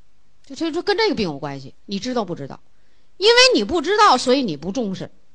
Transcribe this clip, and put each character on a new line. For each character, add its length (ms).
就， 100
所 120
以 60
说 80
跟 160
这 120
个 60
病 140
有 100
关 200
系， 140
你 140
知 140
道 120
不 100
知 120
道？ 120
因 100
为 80
你 80
不 180
知 160
道， 200
所 160
以 80
你 160
不 140
重 240
视， 140